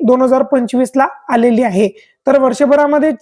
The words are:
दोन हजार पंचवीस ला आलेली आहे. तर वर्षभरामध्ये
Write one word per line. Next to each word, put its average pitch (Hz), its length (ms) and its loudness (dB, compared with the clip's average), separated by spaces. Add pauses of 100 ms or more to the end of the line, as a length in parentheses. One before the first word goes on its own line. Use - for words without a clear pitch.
दोन 254 180 2
हजार 262 220 2
पंचवीस 254 520 -2
ला 269 120 2 (220)
आलेली 240 340 0
आहे. 202 240 0 (400)
तर 277 120 2
वर्षभरामध्ये 285 720 0 (100)